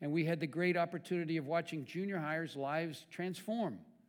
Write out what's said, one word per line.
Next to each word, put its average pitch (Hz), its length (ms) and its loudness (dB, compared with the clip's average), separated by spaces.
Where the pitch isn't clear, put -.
And 147 100 0
we 160 120 4
had 160 160 2
the 160 80 0
great 175 300 2
opportunity 170 600 0
of 135 100 -2
watching 165 380 0
junior 190 340 -2
hires' 156 360 -2
lives 147 540 -2
transform 180 680 -2